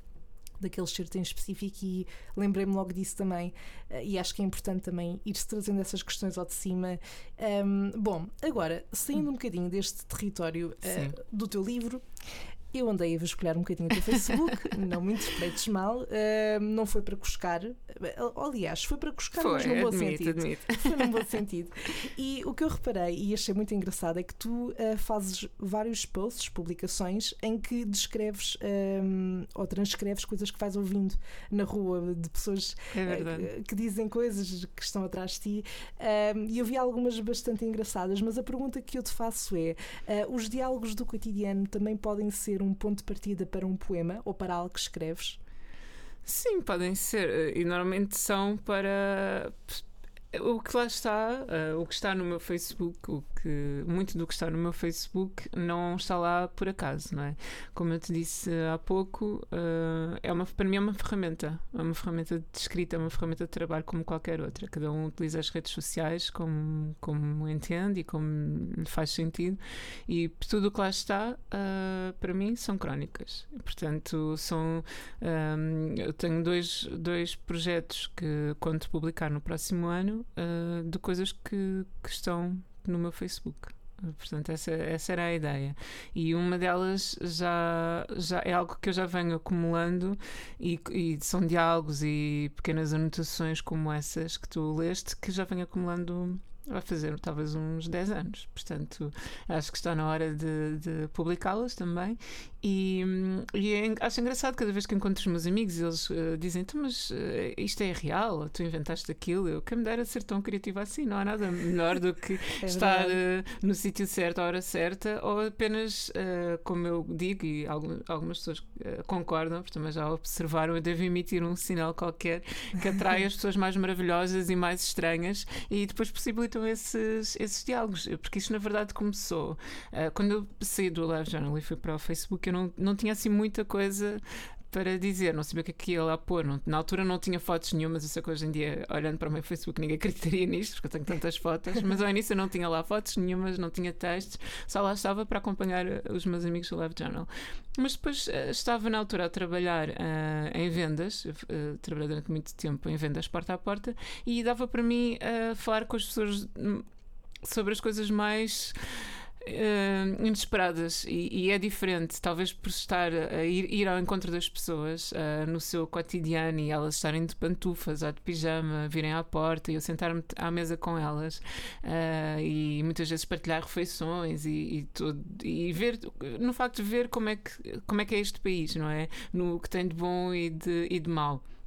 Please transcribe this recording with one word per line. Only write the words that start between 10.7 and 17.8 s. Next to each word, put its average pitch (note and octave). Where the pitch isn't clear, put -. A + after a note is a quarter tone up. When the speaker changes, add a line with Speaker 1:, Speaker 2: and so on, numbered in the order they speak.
Speaker 1:
eh, -
Speaker 2:
Sim. -
Speaker 1:
do G#3+
teu G3+
livro, A#3+
eu A#3+
andei E3+
a E3
vasculhar E3
um F3
bocadinho E3+
o -
teu F#3+
Facebook, B3
Speaker 2:
<laughs> -
Speaker 1:
não F3
me G3
interpretes F3
mal, G#3+
eh, G#3+
não G#3+
foi G#3
para G3+
cuscar, F3